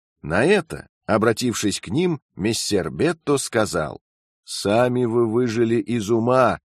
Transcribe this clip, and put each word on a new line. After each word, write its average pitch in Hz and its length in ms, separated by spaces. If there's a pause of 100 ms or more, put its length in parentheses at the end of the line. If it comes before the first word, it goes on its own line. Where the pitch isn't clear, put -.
(220)
На 85 220
это, 180 440 (180)
обратившись 110 760
к - 100
ним, 160 300 (160)
мессер 101 540
Бетто 143 480
сказал: 90 640 (420)
"Сами 123 640
вы 117 240
выжили 117 460
из 113 340
ума, 117 500 (160)